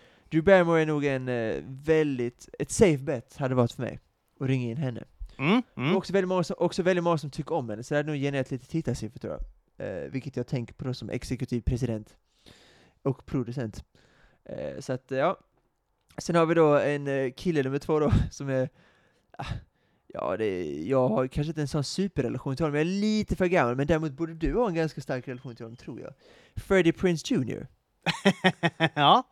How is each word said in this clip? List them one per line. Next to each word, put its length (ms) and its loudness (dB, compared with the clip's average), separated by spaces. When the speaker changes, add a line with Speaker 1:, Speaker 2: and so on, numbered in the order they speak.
Speaker 1:
Drew 140 0
Barrymore 380 8
är 40 2
nog 200 0
en, 240 -2
eh, 260 -2
väldigt, 800 0
ett 120 -6
safe 320 6
bet 340 -8
hade 180 -2
varit 160 4
för 100 -10
mig 180 -8
att 80 -4
ringa 240 0
in 60 -8
henne. 260 -6
Speaker 2:
Mm, 240 2
mm. 140 0
Speaker 1:
Och 60 2
också 160 -6
väldigt 160 2
många 140 2
som, 160 -8
också 240 0
väldigt 200 2
många 140 2
som 140 -8
tycker 240 -6
om 140 -4
henne, 140 -8
så 100 -6
det 60 2
hade 120 -2
nog 100 -4
genererat 300 -2
lite 160 -8
tittarsiffror, 520 -4
tror 140 -8
jag. 80 -8
Eh, 240 -8
vilket 260 -8
jag 100 -4
tänker 260 -6
på 120 -12
då 80 -4
som 160 -10
exekutiv 520 -6
president 560 -4
och 220 -4
producent. 580 -6
Eh, 340 -10
så 140 -6
att, 180 -10
eh, 60 -4
ja. 220 0
Sen 180 -2
har 100 6
vi 80 4
då 260 8
en, 280 0
eh, 240 0
kille 320 0
nummer 160 -2
två 200 0
då, 120 4
<laughs> 100 -2
som 180 -8
är... 200 0
Ah, 80 -10
ja, 300 -6
det 80 -2
är, 440 -4
jag 200 2
har 180 0
kanske 220 -4
inte 120 -4
en 60 -2
sån 160 -2
superrelation 720 -4
till 100 -2
honom, 100 0
jag 60 2
är 100 0
lite 440 0
för 100 0
gammal, 300 2
men 120 0
däremot 240 0
borde 220 -6
du 200 -2
ha 140 2
en 80 -2
ganska 260 -2
stark 260 -6
relation 280 -10
till 100 -14
honom, 120 -16
tror 240 -14
jag. 120 -14
Freddie 360 4
Prinze 420 0
Junior 340 -2
Speaker 2:
<laughs> 840 2
Ja, 360 8